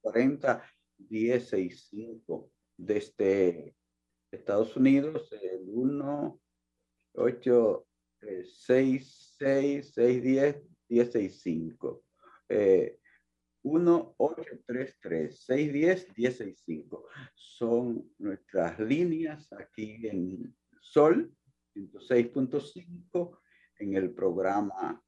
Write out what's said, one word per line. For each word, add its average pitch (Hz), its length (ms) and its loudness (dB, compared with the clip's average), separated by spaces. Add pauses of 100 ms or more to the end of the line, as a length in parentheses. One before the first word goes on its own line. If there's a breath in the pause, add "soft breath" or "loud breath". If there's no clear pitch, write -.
cuarenta, 127 640 0 (340 loud breath)
diez 113 520 -2
seis 92 400 -4
cinco 107 640 -12 (260)
desde 95 960 -2 (560)
Estados 104 440 -2
Unidos, 139 580 2
el 92 340 -8
uno 139 760 -4 (720)
ocho 117 720 2 (320)
seis 127 1160 -2
seis, 139 560 0
seis 120 300 2
diez, 139 380 2 (280)
diez 120 220 4
seis 98 300 -2
cinco. 80 640 -6 (440 soft breath)
Eh, 95 480 4 (680 soft breath)
uno 170 540 2
ocho 156 340 -2 (140)
tres 127 340 -6
tres, 80 460 -6
seis 143 260 0
diez, 170 440 0
diez 123 220 0
seis 101 280 -10
cinco - 420 -12 (280 loud breath)
son 120 800 -2
nuestras 95 640 -4
líneas 156 720 -2
aquí 107 540 -12
en 92 480 -8 (260)
Sol 165 500 4 (420)
ciento 98 260 -16
seis 120 280 2
punto 131 340 -4
cinco 175 800 -10 (380 soft breath)
en 98 160 -6
el 92 180 0
programa 95 960 -2